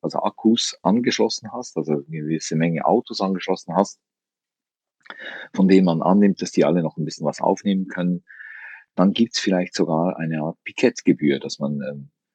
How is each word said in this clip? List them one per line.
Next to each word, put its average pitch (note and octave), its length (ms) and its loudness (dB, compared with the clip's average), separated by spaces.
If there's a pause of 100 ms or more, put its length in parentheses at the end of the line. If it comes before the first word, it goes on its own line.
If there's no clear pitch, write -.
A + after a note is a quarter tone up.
also - 180 -6
Akkus - 640 0
angeschlossen A2+ 680 0
hast, B2 240 -10
also D#2 160 -2
eine C#2+ 100 -2 (180)
gewisse D#2+ 360 -4
Menge D#2+ 280 0
Autos G#2+ 360 0
angeschlossen F#2+ 540 -4
hast, - 240 0 (1500)
von F#2+ 140 2
denen F#2+ 180 8
man E2 160 2
annimmt, G2 400 4
dass - 100 -8
die - 140 4
alle E2+ 160 2
noch D#2+ 160 -4
ein D#2+ 80 -4
bisschen D#2 200 -8
was D2 160 -4
aufnehmen F#2+ 460 0
können. F2+ 360 -4 (720)
Dann F#2 180 4
gibt's - 260 0
vielleicht F#2 360 -2
sogar E2+ 420 0
eine D#2+ 240 -4
Art D#2+ 220 -6
Pikettgebühr, - 760 0
dass - 200 -10
man, C#2+ 220 -4
ähm, C#2+ 280 -10 (240)